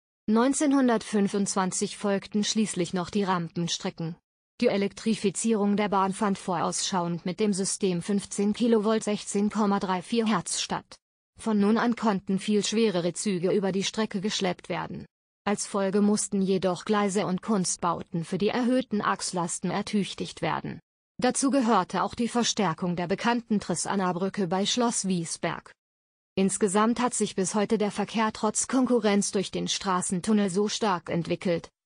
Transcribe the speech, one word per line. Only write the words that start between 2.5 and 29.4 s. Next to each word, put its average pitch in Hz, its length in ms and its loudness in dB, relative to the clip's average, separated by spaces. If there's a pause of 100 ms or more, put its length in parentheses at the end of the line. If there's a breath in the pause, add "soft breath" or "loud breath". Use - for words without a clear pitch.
noch 175 160 -4
die 202 140 0
Rampenstrecken. 170 920 -4 (460)
Die 240 60 6
Elektrifizierung 202 1080 0
der 208 140 0
Bahn 190 240 2
fand 196 240 0
vorausschauend 175 880 -2
mit 180 140 -6
dem 208 120 2
System 185 480 0
fünfzehn 202 540 -2
Kilovolt, 220 500 2
sechzehn 208 460 -2
Komma 202 280 0
drei 185 220 -2
vier 226 260 -2
Hertz 214 360 0
statt. - 340 -6 (420)
Von 214 220 2
nun 202 160 6
an 220 180 2
konnten 196 440 0
viel 208 260 0
schwerere 180 480 2
Züge 185 400 0
über 190 180 2
die 185 140 -2
Strecke 214 380 -4
geschleppt 190 480 -4
werden. 160 340 -6 (400)
Als 202 220 -2
Folge 196 340 0
mussten 208 400 2
jedoch 185 460 0
Gleise 202 400 0
und 180 160 -2
Kunstbauten 170 840 -2
für 185 140 -4
die 202 100 2
erhöhten 247 540 0
Achslasten 180 680 -2
ertüchtigt - 680 -4
werden. 147 400 -4 (400)
Dazu 254 300 2
gehörte 220 520 2
auch 202 140 -4
die 233 100 0
Verstärkung 190 720 0
der 175 100 -2
bekannten 220 540 0
Trissanna-Brücke 185 880 -2
bei 190 180 0
Schloss 240 400 0
Wiesberg. 170 640 -4 (640)
Insgesamt 208 640 2
hat 247 140 2
sich - 220 -2
bis 185 180 0
heute 214 240 2
der 202 140 0
Verkehr 214 400 -2
trotz - 340 -2
Konkurrenz 220 640 2
durch 190 220 -2